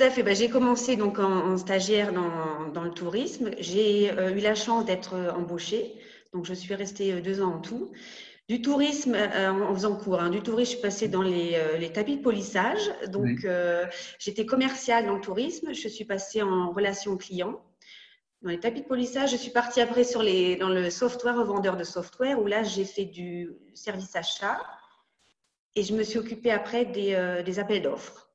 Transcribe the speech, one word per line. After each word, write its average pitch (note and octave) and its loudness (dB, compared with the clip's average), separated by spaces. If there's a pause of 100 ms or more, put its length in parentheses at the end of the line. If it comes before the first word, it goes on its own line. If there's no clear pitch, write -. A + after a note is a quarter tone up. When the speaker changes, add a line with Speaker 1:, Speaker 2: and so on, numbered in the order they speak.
Speaker 1:
à C4 8
fait. B3+ 2
Bah, G3 4
j'ai A3+ 4
commencé B3 4
donc G#3 2
en, F#3+ 4
en F#3 2
stagiaire G3 2
dans, D#3+ -2
dans E3+ -4
le E3+ -4
tourisme. F#3+ -4
J'ai, G#3 4
euh, F#3 0
eu G3+ 0
la G#3 4
chance A3+ 2
d'être, F#3 -4
euh, F3+ -2
embauchée. F3 -4 (400)
Donc, F3 -6
je F#3 -8
suis F#3+ -8
restée, G3 -2
euh, F3+ -4
deux F#3+ -2
ans F3+ 2
en D#3+ -8
tout. B3 -8 (560)
Du A#3 0
tourisme, C#4+ 2
euh, G3 2
en, F#3+ 2
en G3 2
faisant G3 0
cours, F#3 0
hein, E3+ 2
du G3 0
tourisme, A#3 0
je - -6
suis - -8
passée G3+ -2
dans F#3 2
les, F3 2
euh, D#3+ 2
les E3 -4
tapis G#3+ 0
de C#4 -8
polissage. A3 2 (260)
Donc, F#3 -2
Speaker 2:
Oui. - 2
Speaker 1:
euh, F3 2 (340)
j'étais G#3+ -4
commerciale B3+ 2
dans G3+ 0
le G3 -2
tourisme. C4+ -4
Je - -8
suis G#3+ -8
passée G#3 -4
en F#3 2
relation G3 -2
client. F#3 -6 (800)
Dans F#3 -6
les E3+ -4
tapis A#3 -2
de - -12
polissage, B3+ 0
je A#3+ 0
suis B3 -8
partie A#3+ 2
après A#3+ 6
sur A#3+ 0
les, F#3 4
dans F#3+ 0
le F3+ 2
software, A#3+ 0
revendeur G3+ 0
de F3 -4
software, B3 -2
où G#3 2
là, G#3 2
j'ai G3 0
fait F#3+ -4
du F3 -10 (200)
service F#3+ -8
achat. G3 -4 (1160)
Et G3+ 2
je G3 -4
me A3 2
suis A3 -2
occupée A3+ -2
après A#3 0
des, G3 -2
euh, F3+ 0
des F3+ -4
appels G3 0
d'offres. - -6